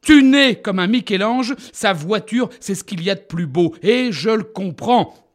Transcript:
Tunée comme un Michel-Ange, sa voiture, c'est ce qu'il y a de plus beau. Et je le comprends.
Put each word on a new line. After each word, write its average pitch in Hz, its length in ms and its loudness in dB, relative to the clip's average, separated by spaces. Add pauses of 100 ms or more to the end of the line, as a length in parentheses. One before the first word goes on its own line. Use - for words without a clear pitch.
Tunée 269 580 6
comme 190 160 -4
un 180 80 0
Michel-Ange, 226 680 -2 (160)
sa 202 200 0
voiture, 214 580 -2 (100)
c'est 196 160 -4
ce - 80 -12
qu'il 175 180 -10
y 180 80 -4
a 196 60 0
de 196 60 -18
plus 170 260 -6
beau. 160 340 0
Et 240 300 0
je 160 180 -4
le 220 140 0
comprends. 190 720 -4 (200)